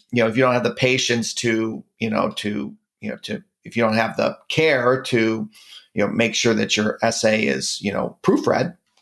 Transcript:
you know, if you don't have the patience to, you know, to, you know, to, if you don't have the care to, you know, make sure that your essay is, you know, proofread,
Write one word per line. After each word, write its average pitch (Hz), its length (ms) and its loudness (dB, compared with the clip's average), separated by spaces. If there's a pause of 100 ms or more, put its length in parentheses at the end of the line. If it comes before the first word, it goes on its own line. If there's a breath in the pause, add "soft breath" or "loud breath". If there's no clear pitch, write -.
(100)
you 120 120 2
know, 113 60 4
if 110 80 -2
you 131 60 4
don't 127 120 4
have 120 100 0
the 117 100 0
patience 127 600 0
to, 110 500 -2 (160)
you 113 100 -2
know, 104 280 0
to, 104 360 -6 (260)
you 107 100 -8
know, - 80 -8
to, - 240 -10 (200)
if - 140 -10
you 117 80 2
don't 110 100 2
have 113 220 0
the - 200 0 (120)
care 131 540 2
to, 110 460 0 (460 loud breath)
you 101 120 2
know, - 20 0
make 113 260 0
sure 113 200 2
that 107 220 -2
your 107 260 0
essay 107 420 2
is, - 360 -4
you 101 120 -4
know, - 300 -6
proofread, - 540 2 (260)